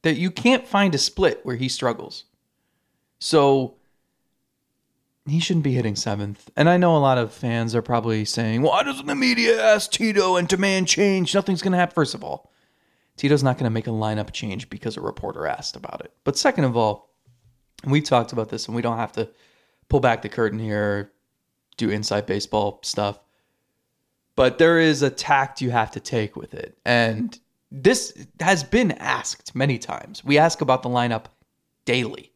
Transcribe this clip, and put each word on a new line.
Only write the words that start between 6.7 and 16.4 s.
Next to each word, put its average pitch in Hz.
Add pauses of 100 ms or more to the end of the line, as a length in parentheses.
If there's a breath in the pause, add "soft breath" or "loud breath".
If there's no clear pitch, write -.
know 175
a 147
lot 131
of 117
fans 117
are 117
probably 113
saying, 113
"Why 175
doesn't 277
the 285
media 233
ask 214
Tito 202
and 175
demand 190
change? 190
Nothing's 190
gonna 185
happen." 175
First 147
of -
all, - (680)
Tito's 139
not 127
gonna 123
make 110
a 120
lineup 110
change 107
because -
a -
reporter -
asked -
about -
it. - (100)
But 143
second 254